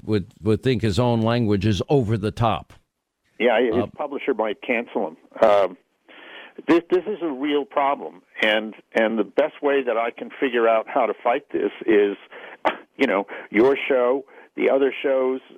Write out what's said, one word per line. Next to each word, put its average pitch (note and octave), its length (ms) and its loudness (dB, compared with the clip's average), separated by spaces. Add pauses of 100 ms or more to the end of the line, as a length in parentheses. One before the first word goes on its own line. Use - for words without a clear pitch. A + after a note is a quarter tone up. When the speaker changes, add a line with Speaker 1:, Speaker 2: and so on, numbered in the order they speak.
Speaker 1:
would, G#2 360 -2
would G#2 220 0
think B2 200 0
his G#2+ 160 0
own A#2+ 240 2
language A2 440 0
is G2+ 220 0
over A#2 280 2
the G2+ 140 -4
top. G#2+ 420 -2 (680)
Speaker 2:
Yeah, A#2 200 2
his A#2 140 0
Speaker 1:
Uh, A#2 120 0 (100)
Speaker 2:
publisher C#3+ 380 -4
might G#2+ 280 -4
cancel A#2+ 460 -4
him. D#2+ 80 -16 (240)
Um, G2+ 360 4 (920)
this, E3+ 220 4
this F3 160 2
is G#3 160 -6
a E3 80 -4
real C#3+ 340 -2
problem, C3 560 -4 (220)
and, G#2+ 320 0 (200)
and A2+ 240 2
the G#2 60 2
best C#3+ 380 -2
way C#3 220 2
that A#2+ 120 -2
I A#2 140 -2
can A#2 280 -14
figure A#2+ 300 0
out A2 180 2
how B2+ 200 -2
to G#2 80 -2 (100)
fight A#2+ 260 -2
this G2+ 200 -2 (160)
is, G#2 300 2 (480)
<laughs> - 320 -6
you C3+ 100 0
know, G2 200 0 (240)
your B2+ 240 4 (140)
show, C3 360 0 (300)
the G#2 140 0
other C3+ 240 2 (100)
shows, C3 380 -2 (180)